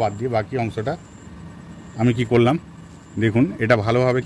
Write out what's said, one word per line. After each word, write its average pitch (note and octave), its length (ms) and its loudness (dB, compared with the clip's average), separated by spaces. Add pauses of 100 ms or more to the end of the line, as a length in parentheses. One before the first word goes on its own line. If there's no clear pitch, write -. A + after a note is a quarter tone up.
বাদ G#2+ 180 0
দিয়ে A#2 180 -4
বাকি G#2+ 160 -4 (100)
অংশটা A2+ 300 -4 (1080)
আমি B2 160 4
কি B2 140 2
করলাম, B2 240 6 (680)
দেখুন, A2+ 200 4 (200)
এটা A#2 120 4 (100)
ভালোভাবে B2 400 2